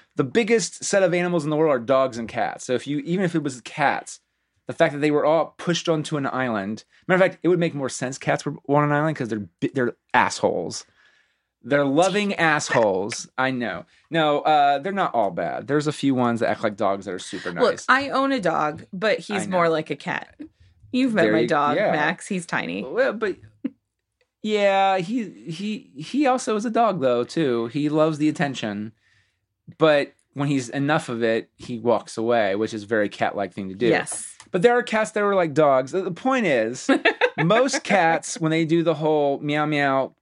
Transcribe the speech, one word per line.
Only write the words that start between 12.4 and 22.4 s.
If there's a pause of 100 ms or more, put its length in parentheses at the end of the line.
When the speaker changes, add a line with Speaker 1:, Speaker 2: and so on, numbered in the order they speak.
Speaker 1:
I
know. (240)
No,
uh,
they're
not
all
bad.
There's
a
few
ones
that
act
like
dogs
that
are
super
Speaker 2:
Look,
Speaker 1:
nice.
Speaker 2:
I
own
a
dog,
but
he's
Speaker 1:
I
know.
Speaker 2:
more
like
a
cat. (560)
You've
met
Speaker 1:
There
Speaker 2:
my
Speaker 1:
you,
Speaker 2:
dog,
Speaker 1:
yeah.
Speaker 2:
Max.
He's